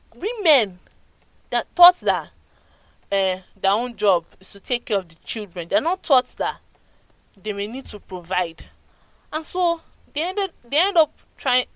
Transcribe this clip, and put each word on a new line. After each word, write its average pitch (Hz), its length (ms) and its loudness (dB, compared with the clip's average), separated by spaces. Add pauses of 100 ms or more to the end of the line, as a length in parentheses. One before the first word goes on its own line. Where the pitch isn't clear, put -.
(160)
women, 294 640 0 (720)
that 240 240 -4
thought 359 260 8
that, 180 300 -2 (800)
eh, 190 300 0 (180)
their 190 120 2
own 240 240 -2
job 180 300 2 (160)
is - 100 -16
to 202 80 -18
take 240 260 -6
care 202 140 0
of 180 80 -10
the 160 160 -20
children. 180 460 -8
They're 196 100 2
not 349 240 -2
taught 254 240 4 (100)
that 160 220 -4 (840)
they 202 120 -6
may 202 140 -6
need 254 180 -10
to 208 140 -12
provide. 180 680 -6 (680)
And 311 140 -6
so 339 340 0 (340)
they 285 100 -6
ended, 381 280 -4 (180)
they 277 100 -2
end 370 180 0
up 311 160 4 (240)
trying 254 280 -2 (100)